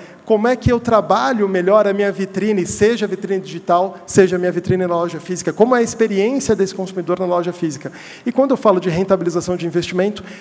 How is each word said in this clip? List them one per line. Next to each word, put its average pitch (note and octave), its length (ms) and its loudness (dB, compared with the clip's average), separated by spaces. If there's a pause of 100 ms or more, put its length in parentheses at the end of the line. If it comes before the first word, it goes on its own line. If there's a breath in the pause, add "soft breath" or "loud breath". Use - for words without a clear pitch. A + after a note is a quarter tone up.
(240 loud breath)
como A3 220 2
é B3 100 2
que B3 140 2
eu A#3+ 80 2
trabalho A3 720 0
melhor F#3+ 380 4
a G3 60 2
minha G3+ 180 0
vitrine, F#3+ 560 -2
seja G#3+ 400 0
a - 20 -6
vitrine F#3+ 320 -4
digital, F3 640 -2
seja F#3 300 4
a F3+ 40 -2
minha F3+ 120 0
vitrine F#3 340 -2
na F3 100 0
loja E3+ 260 -4
física, E3+ 320 -6
como A#3+ 220 4
é A#3+ 40 4
a A#3+ 40 2
experiência A3+ 760 0
desse F#3+ 180 -2
consumidor F3+ 460 -4
na F#3 40 -2
loja F3 280 0
física. D3 400 -6 (320 loud breath)
E A#3+ 80 -2
quando C4+ 180 2
eu B3+ 60 2
falo F#3 240 2
de F3+ 80 -4
rentabilização F3 680 0
de E3+ 100 -6
investimento, F3+ 580 -2 (160 loud breath)